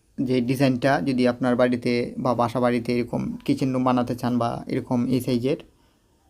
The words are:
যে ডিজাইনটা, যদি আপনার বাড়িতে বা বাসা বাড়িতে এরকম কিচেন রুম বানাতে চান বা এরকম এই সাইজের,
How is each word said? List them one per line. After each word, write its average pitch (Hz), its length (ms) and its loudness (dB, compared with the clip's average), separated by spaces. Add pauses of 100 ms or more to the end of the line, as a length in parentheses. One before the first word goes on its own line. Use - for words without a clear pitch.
(220)
যে 127 200 2
ডিজাইনটা, 135 600 2
যদি 127 280 2
আপনার 123 280 0
বাড়িতে 123 640 0
বা 123 160 0
বাসা 120 260 0
বাড়িতে 120 380 0
এরকম 131 380 -4
কিচেন 143 360 -2
রুম 127 120 0
বানাতে 123 300 2
চান 123 240 -2
বা 117 280 -4
এরকম 127 400 -2
এই 127 140 0
সাইজের, 127 360 0 (720)